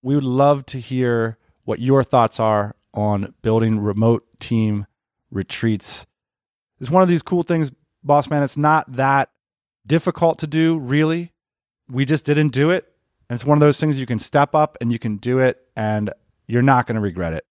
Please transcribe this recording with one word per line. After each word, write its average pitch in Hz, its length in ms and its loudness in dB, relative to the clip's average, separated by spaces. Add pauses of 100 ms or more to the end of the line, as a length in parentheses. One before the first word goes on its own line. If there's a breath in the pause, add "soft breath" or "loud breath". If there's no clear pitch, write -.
We 131 100 -2
would 143 100 2
love 139 440 0
to 131 120 -10
hear 120 600 -2 (240)
what - 160 -4
your 131 240 4
thoughts 117 360 2
are 107 360 0 (180)
on 104 480 -2
building 110 380 0
remote 107 480 0 (120)
team 107 460 -2 (460)
retreats. - 760 -4 (760)
It's 131 120 -8
one 185 100 4
of 185 80 4
these 170 140 0
cool 175 180 -2
things, 160 300 -2 (320)
boss 147 260 2
man. 147 140 0
It's 135 120 -6
not 151 380 2
that 135 380 0 (560)
difficult 165 520 0
to 156 80 -8
do, 160 300 0
really. 156 540 -2 (580)
We 131 160 -2
just 147 180 -2
didn't 147 260 2
do 139 200 2
it. 180 180 0 (400)
And 123 80 -6
it's 117 100 -8
one 147 120 4
of 147 40 4
those 147 180 4
things 151 180 0
you 131 80 -6
can 113 140 -4
step - 340 0
up 151 260 0
and 120 120 -2
you 117 80 -2
can 107 180 -6
do 123 220 -2
it, 127 200 2 (160)
and 107 360 -2 (340)
you're 120 160 0
not 127 240 4
gonna 110 160 -4
regret 87 320 -4
it. 78 180 -10